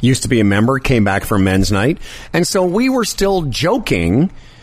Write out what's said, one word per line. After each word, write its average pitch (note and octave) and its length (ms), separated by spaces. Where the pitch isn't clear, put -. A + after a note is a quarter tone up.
Used B2 220
to A2 40
be A#2 120
a G#2+ 40
member, G#2+ 340
came B2 260
back G2 200
for G#2+ 140
men's F#2+ 340
night. G#2+ 240
And E3+ 120
so F#3 200
we A3+ 240
were B3 160
still G3 380
joking C3+ 880